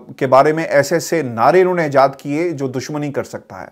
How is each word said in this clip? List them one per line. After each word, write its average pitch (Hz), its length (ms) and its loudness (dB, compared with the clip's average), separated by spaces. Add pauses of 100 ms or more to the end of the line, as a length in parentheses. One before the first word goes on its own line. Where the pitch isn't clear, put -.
(180)
के 143 80 -2
बारे 135 260 6
में 160 140 -4
ऐसे 139 300 2
ऐसे 160 260 -2
नारे 123 380 2
इन्होंने 180 260 0
ईजाद 139 340 2
किए 156 320 -4
जो 139 160 -6
दुश्मनी 143 420 -8
कर 131 140 -6
सकता - 320 -16
है। 92 160 -14